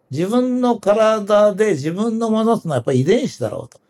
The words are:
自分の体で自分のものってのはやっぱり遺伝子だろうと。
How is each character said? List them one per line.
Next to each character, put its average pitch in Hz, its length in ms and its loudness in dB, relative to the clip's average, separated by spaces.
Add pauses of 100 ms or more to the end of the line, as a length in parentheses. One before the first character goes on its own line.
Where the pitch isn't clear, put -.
(100)
自 156 160 -4
分 247 340 0
の 240 180 0
体 208 760 2
で 214 180 2
自 147 180 -4
分 220 280 -2
の 226 120 -2
も 220 140 0
の 233 100 2
っ - 80 -4
て 165 60 -8
の 151 40 -2
は 135 40 0
や 120 60 -2
っ - 20 -8
ぱ 143 80 0
り 127 80 2
遺 131 40 2
伝 226 240 2
子 - 100 -16
だ 110 120 -4
ろ 85 100 -8
う - 80 -14
と。 - 220 -20